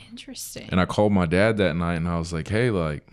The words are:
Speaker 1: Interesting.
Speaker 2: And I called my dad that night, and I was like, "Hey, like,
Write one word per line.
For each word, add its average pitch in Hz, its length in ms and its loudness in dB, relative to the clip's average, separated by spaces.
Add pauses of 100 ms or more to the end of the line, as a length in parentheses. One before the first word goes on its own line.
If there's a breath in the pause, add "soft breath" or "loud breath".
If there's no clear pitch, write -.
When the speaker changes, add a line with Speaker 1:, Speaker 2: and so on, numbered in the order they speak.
Speaker 1:
Interesting. - 600 -16
Speaker 2:
And 87 120 0
I 90 40 2
called 104 280 2
my 92 120 4
dad 98 320 2
that 90 180 2
night, 87 200 0
and 82 140 -2
I 85 100 -2
was 82 140 -6
like, 82 160 -6
"Hey, 113 200 0
like, 80 440 -2